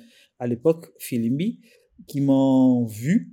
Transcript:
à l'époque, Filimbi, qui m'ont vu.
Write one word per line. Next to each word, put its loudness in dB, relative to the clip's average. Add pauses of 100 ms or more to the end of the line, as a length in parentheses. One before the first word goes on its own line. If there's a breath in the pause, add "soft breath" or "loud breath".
(380 soft breath)
à -8
l'époque, -2
Filimbi, -4 (460 soft breath)
qui -6
m'ont 2
vu. -4